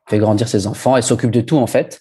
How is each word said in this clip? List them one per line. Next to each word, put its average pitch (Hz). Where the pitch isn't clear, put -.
fait 107
grandir 107
ses 104
enfants, 127
elle 123
s'occupe 120
de 117
tout 151
en 123
fait, -